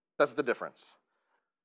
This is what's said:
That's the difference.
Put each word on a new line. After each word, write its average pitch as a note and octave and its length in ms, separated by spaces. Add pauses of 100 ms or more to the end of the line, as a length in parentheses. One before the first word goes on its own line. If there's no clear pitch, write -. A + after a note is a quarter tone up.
(180)
That's C#3+ 140
the C#3+ 100
difference. G#2+ 520 (680)